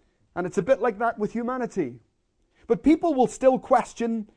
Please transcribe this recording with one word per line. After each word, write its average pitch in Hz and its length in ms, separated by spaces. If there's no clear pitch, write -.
And 180 120
it's 180 120
a 190 40
bit 262 180
like 226 180
that 226 200
with 208 140
humanity. 226 680
But - 160
people 330 320
will 254 120
still 262 320
question 226 800